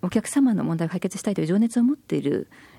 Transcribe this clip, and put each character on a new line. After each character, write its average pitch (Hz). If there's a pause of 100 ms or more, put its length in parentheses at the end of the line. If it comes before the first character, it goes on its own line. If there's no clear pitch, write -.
お 180
客 220
様 269
の 185
問 165
題 165
を 165
解 175
決 185
し -
た -
い 202
と 185
い 165
う -
情 180
熱 233
を -
持 254
っ -
て -
い 143
る - (300)